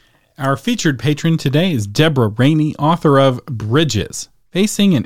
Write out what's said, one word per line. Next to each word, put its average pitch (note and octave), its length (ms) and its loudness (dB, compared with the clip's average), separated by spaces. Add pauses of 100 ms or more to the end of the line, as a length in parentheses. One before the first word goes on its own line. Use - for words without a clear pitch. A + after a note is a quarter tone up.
(380)
Our C#3 180 -2
featured E3 420 -2
patron D3+ 400 0
today D3+ 360 0
is G#2+ 120 -2
Deborah B2+ 440 2
Rainey, D3 480 2
author D3+ 420 2
of C3 260 2
Bridges. A2+ 840 -2 (220)
Facing G3+ 420 0
an A#2+ 120 0